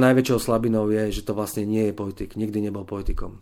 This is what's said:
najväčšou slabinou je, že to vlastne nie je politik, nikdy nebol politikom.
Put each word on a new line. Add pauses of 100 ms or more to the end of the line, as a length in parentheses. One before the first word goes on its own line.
najväčšou
slabinou
je,
že
to
vlastne
nie
je
politik,
nikdy
nebol
politikom.